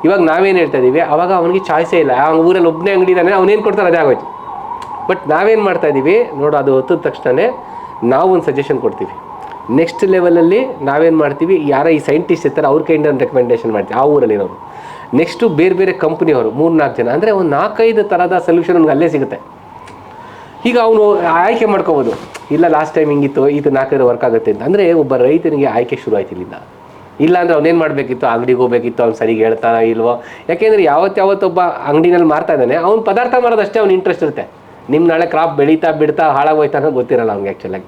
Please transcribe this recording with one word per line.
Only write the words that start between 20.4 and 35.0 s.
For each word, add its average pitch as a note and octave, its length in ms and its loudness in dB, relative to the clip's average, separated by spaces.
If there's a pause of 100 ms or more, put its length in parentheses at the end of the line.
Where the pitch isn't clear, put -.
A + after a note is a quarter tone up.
ಈಗ A#3+ 100 0
ಅವನು G#3+ 480 4
ಆಯ್ಕೆ G3 400 2
ಮಾಡ್ಕೋಬೋದು, E3 440 0 (400)
ಇಲ್ಲ E3 180 2
ಲಾಸ್ಟ್ D#3 260 0
ಟೈಮ್ D#3 160 2
ಹಿಂಗಿತ್ತು, C#3+ 380 0
ಇದು D3 220 0
ನಾಲ್ಕೈದು C3+ 360 0
ವರ್ಕ್ A#2+ 180 0
ಆಗುತ್ತೆ A2+ 280 0
ಅಂತ. G#2 100 -4
ಅಂದ್ರೆ F3 300 2
ಒಬ್ಬ C#3 240 2
ರೈತನಿಗೆ D3 500 2
ಆಯ್ಕೆ B2 300 -2
ಶುರು G#2+ 200 -4
ಆಯ್ತು G2 140 -4
ಇಲ್ಲಿಂದ. F2+ 220 -12 (680)
ಇಲ್ಲ E3+ 180 2
ಅಂದ್ರೆ E3+ 160 0
ಅವ್ನೇನ್ D#3+ 240 2
ಮಾಡ್ಬೇಕಿತ್ತು, C#3 480 -2
ಅಂಗಡಿಗೆ B2 320 0
ಹೋಗ್ಬೇಕಿತ್ತು, A#2+ 440 0
ಅವ್ನು A2+ 140 0
ಸರಿಗೆ A2+ 280 0
ಹೇಳ್ತಾನ A2+ 320 0
ಇಲ್ವೋ. A2+ 460 0 (260)
ಯಾಕೆಂದ್ರೆ G3+ 340 2
ಯಾವತ್ತು F3 380 2
ಯಾವತ್ತು G3 260 0
ಒಬ್ಬ F3+ 140 0
ಅಂಗಡಿನಲ್ಲಿ E3+ 640 2
ಮಾರ್ತಾ D#3 280 0
ಇದ್ದಾನೆ, C3 200 0
ಅವ್ನು F#3 280 0
ಪದಾರ್ಥ A#3+ 400 0
ಮಾರೋದಷ್ಟೇ A3+ 380 0
ಅವ್ನ G3 120 2
ಇಂಟ್ರೆಸ್ಟ್ - 300 0
ಇರುತ್ತೆ. D3 200 -4 (480)
ನಿಮ್ D#3+ 180 4